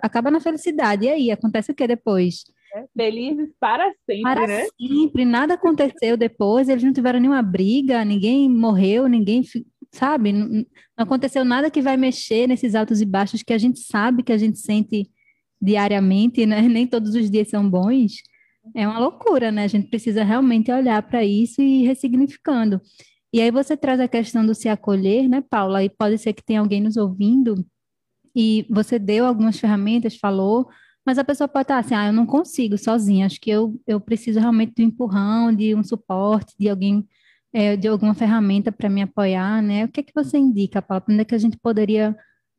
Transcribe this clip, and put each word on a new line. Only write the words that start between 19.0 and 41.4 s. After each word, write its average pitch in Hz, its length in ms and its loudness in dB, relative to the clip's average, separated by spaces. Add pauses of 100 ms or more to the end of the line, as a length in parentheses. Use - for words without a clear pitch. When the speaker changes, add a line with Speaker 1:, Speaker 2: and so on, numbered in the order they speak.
Speaker 1:
loucura, 262 500 0
né? 208 140 -2
A 202 40 0
gente 202 200 0
precisa 220 340 -2
realmente 226 480 2
olhar 247 320 0
pra 233 220 -2
isso 208 380 0
e 269 220 4
ir - 20 4
ressignificando. 247 920 0 (520)
E 226 80 2
aí 226 100 2
você 269 260 0
traz 262 240 0
a 254 80 0
questão 226 380 0
do 220 80 0
se - 140 -4
acolher, 208 600 0
né, 254 120 2
Paula? 196 440 -2
E 196 60 0
pode 214 280 -2
ser 220 160 -4
que - 100 -20
tenha 214 160 0
alguém 202 220 0
nos 214 140 -2
ouvindo 208 680 0 (720)
e 220 360 0
você 214 280 0
deu 214 280 0
algumas 220 320 0
ferramentas, 214 580 0
falou, 202 520 0 (360)
mas 262 140 0
a 277 60 0
pessoa 285 240 -2
pode 269 160 -2
estar 269 140 0
assim, 240 160 -2
"Ah, 208 140 0
eu 208 40 0
não 226 140 2
consigo 240 520 -2
sozinha, 202 480 2
acho - 140 -6
que 226 100 -4
eu, 220 360 -2
eu 208 140 -2
preciso 220 400 -4
realmente 226 360 0
de 233 80 2
um - 20 4
empurrão, 226 680 0
de 214 200 0
um 214 80 0
suporte, 202 760 -4
de 202 100 0
alguém, 202 380 0 (460)
é, 208 240 0
de 196 120 -2
alguma 214 260 0
ferramenta 208 580 0
pra - 160 -4
me 196 140 0
apoiar", 196 600 -2
né? 208 220 -2
O 226 40 -4
que - 120 -8
é - 20 -4
que - 120 -20
você 294 240 -2
indica, 202 440 0
Paula? 190 180 -4
Pra 208 140 -2
onde 214 80 2
é - 20 -4
que 226 100 -4
a 226 40 0
gente 214 200 0